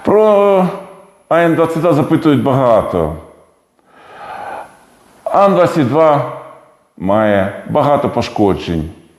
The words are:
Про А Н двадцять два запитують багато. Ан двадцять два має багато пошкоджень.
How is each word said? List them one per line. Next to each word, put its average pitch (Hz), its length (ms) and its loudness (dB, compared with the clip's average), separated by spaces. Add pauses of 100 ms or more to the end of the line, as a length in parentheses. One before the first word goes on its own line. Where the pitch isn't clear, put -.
Про 202 600 4 (640)
А 160 120 2
Н 165 140 2
двадцять 165 260 -2
два 170 120 2
запитують 147 500 0
багато. 110 720 0 (2000)
Ан 196 300 2
двадцять 170 360 0
два 147 420 2 (640)
має 101 540 0 (180)
багато 143 400 0
пошкоджень. 92 800 -2 (300)